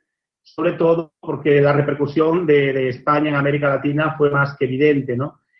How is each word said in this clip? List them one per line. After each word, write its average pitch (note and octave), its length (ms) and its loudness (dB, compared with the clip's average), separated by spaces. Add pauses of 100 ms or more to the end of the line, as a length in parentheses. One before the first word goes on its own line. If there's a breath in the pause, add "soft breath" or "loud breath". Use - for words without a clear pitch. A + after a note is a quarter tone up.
(400)
sobre E3 320 -4
todo E3 460 0
porque C#3+ 420 0
la C#3+ 120 4
repercusión D#3 720 0
de, C#3+ 260 2
de C3 160 -2
España D3 400 -2
en D3 60 -2
América C#3+ 340 0
Latina D3 480 -2
fue C#3+ 140 2
más C#3+ 260 -2
que C3+ 80 0
evidente, C3 500 0
¿no? C3+ 260 -8 (180)